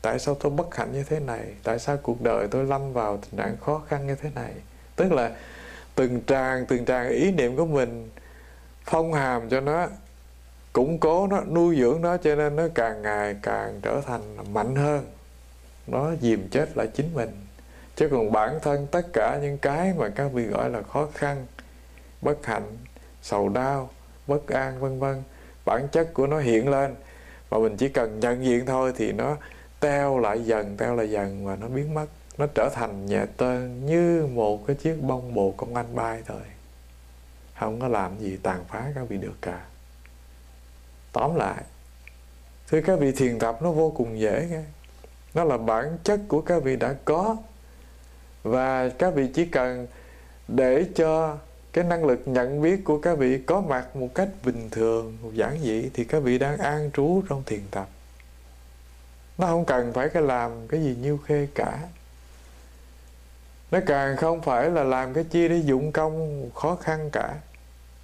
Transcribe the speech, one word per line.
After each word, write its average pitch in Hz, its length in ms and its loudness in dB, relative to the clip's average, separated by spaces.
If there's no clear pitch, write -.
Tại 123 180 0
sao 143 160 0
tôi 143 160 0
bất - 240 -4
hạnh 117 180 -4
như 139 100 -4
thế 156 160 -2
này? 117 260 -6
Tại 113 160 0
sao 143 180 -2
cuộc 120 240 -2
đời 110 260 2
tôi 127 180 0
lâm 139 280 -2
vào 107 240 0
tình - 220 -10
trạng - 180 -4
khó 151 300 -2
khăn 139 200 -2
như 139 80 -2
thế 151 200 -8
này?" 117 180 -8
Tức 180 160 4
là 117 200 2
từng 123 320 2
tràng, 131 380 2
từng 120 200 2
tràng 127 240 0
ý 135 220 2
niệm 131 240 2
của 160 100 2
mình 117 440 -2
phong 165 280 2
hàm 123 360 0
cho 131 120 2
nó, 156 260 0
củng 151 260 0
cố 170 280 4
nó, 185 140 2
nuôi 170 340 4
dưỡng 135 260 4
nó, 175 160 2
cho 151 180 4
nên 147 200 2
nó 160 80 2
càng 110 260 0
ngày 104 400 -2
càng 107 400 -4
trở 110 200 0
thành 107 520 -8
mạnh 113 220 0
hơn. 143 300 2
Nó 131 240 0
dìm 104 280 2
chết 156 280 0
lại 110 100 0
chính 156 260 -4
mình. 117 180 -4
Chứ 156 160 4
còn 113 200 2
bản 113 300 2
thân 143 300 0
tất 175 100 2
cả 120 280 2
những 143 160 -4
cái 160 400 0
mà 110 120 0
các 127 180 -2
vị 123 160 0
gọi 110 260 -2
là 117 120 -4
khó 143 320 -2
khăn, 143 320 -4
bất 147 240 0
hạnh, 107 320 -4
sầu 101 280 0
đau, 131 400 0
bất 143 200 0
an, 131 320 -2
vân 131 200 -2
vân, 135 240 -2
bản 120 260 2
chất 165 220 2
của 135 140 2
nó 151 120 2
hiện 120 300 4
lên, 139 260 2
mà 107 80 2
mình 107 180 2
chỉ 131 120 2
cần 110 300 0
nhận 123 260 0
diện 127 200 4
thôi 131 320 0
thì 107 140 0
nó 131 260 -2
teo 143 400 2
lại 113 260 0
dần, 104 320 0
teo 120 180 0
lại 107 160 0
dần 98 340 -2
và 98 100 -4
nó 104 120 -10
biến 143 260 -4
mất. 151 120 -4
Nó 143 180 0
trở 127 180 2
thành 104 320 -6
nhẹ 101 200 0
tơn 127 480 -2
như 170 480 2
một 104 340 0
cái 139 80 0
chiếc 160 260 -2
bông 127 320 -2
bồ 101 180 2
công 120 240 -6
anh 120 200 -4
bay 113 320 -4
thôi. 107 140 -10
Không 110 200 -2
có 131 80 -2
làm 101 320 0
gì 98 240 -6
tàn 92 260 -2
phá 123 260 -6
các 127 140 -8
vị 101 80 -6
được 98 240 -8
cả. 90 200 -8
Tóm 143 220 0
lại, 98 280 -2
thưa 156 140 4
các 185 180 4
vị, 139 120 4
thiền 123 280 2
tập 117 220 0
nó 170 100 2
vô 156 260 2
cùng 113 220 -2
dễ 110 320 2
nghe. 160 100 -4
Nó 160 100 2
là 139 140 2
bản 113 460 0
chất 208 240 2
của 151 140 2
các 165 220 2
vị 131 120 2
đã 123 200 0
có. 190 320 2
Và 127 460 2
các 180 240 2
vị 135 200 2
chỉ 165 120 2
cần 127 420 -2
để 131 380 6
cho 160 420 2
cái 185 100 4
năng 170 220 2
lực 123 200 4
nhận 131 360 2
biết 190 220 4
của 151 140 4
các 165 200 2
vị 131 280 4
có 185 160 2
mặt 135 340 -4
một 127 200 -6
cách 196 140 2
bình 117 280 -2
thường, 113 460 0
giản 113 280 0
dị 120 320 -2
thì 120 100 -2
các 151 160 0
vị 127 180 4
đang 139 200 0
an 147 360 -2
trú 175 360 2
trong 139 160 -4
thiền 104 160 -4
tập. 98 160 -6
Nó 180 100 2
không 170 180 2
cần 120 280 2
phải 131 160 2
cái 165 140 2
làm 123 280 2
cái 160 160 0
gì 131 180 0
nhiêu 143 240 0
khê 143 300 2
cả. - 240 -2
Nó 180 140 4
càng 139 320 2
không 160 240 2
phải 143 280 4
là 165 140 2
làm 131 300 0
cái 160 100 0
chi 170 240 4
để 170 100 4
dụng 147 340 2
công 156 640 -2
khó 165 200 0
khăn 156 360 -4
cả. - 220 -2